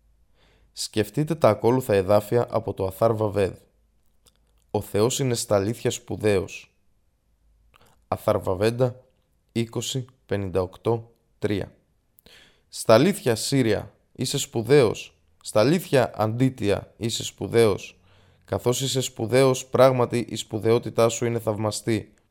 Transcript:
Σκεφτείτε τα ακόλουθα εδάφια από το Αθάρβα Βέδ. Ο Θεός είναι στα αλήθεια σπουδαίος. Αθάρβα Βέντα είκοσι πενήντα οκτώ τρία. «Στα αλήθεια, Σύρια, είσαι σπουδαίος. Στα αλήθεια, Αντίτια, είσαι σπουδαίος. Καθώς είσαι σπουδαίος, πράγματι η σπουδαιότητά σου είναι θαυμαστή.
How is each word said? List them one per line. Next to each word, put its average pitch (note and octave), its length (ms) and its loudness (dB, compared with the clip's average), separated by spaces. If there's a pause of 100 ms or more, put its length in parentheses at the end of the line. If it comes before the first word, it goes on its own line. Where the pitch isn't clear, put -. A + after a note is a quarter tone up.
(720)
Σκεφτείτε - 640 -4
τα C3 140 4
ακόλουθα A2+ 440 2
εδάφια G2+ 560 2
από G2+ 240 -4
το G2 120 -6
Αθάρβα A2 420 0
Βέδ. G2 280 -2 (1160)
Ο G#2+ 100 -2
Θεός G#2+ 380 0
είναι C3 140 0
στα A2+ 220 0
αλήθεια G#2 360 -2
σπουδαίος. G2+ 840 -4 (1300)
Αθάρβα G2+ 460 -2
Βέντα A#2 500 -2 (480)
είκοσι A#2 540 -6 (200)
πενήντα G2 360 -2
οκτώ A2+ 520 -4 (260)
τρία. G2+ 360 -4 (920)
«Στα - 240 2
αλήθεια, F#3+ 420 4
Σύρια, A2 580 -2 (180)
είσαι C3 260 -6
σπουδαίος. B2 800 0 (240)
Στα - 180 -2
αλήθεια, C#3 560 2
Αντίτια, A2 840 -2
είσαι A2+ 260 -6
σπουδαίος. G#2 720 0 (480)
Καθώς B2 360 -2
είσαι C3 200 -2
σπουδαίος, B2+ 640 0
πράγματι B2+ 520 4 (120)
η - 60 -8
σπουδαιότητά A2+ 720 0
σου A#2 160 -4
είναι A#2 140 -2
θαυμαστή. A2 720 -4 (180)